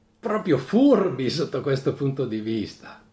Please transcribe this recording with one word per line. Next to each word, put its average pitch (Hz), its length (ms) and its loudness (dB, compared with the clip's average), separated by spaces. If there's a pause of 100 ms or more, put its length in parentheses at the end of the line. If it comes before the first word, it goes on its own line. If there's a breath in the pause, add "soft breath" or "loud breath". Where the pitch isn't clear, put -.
(200)
proprio 196 380 0
furbi 190 720 2
sotto 139 320 -4
questo 135 320 -2
punto 135 320 -4
di 110 140 -6
vista. 107 720 -8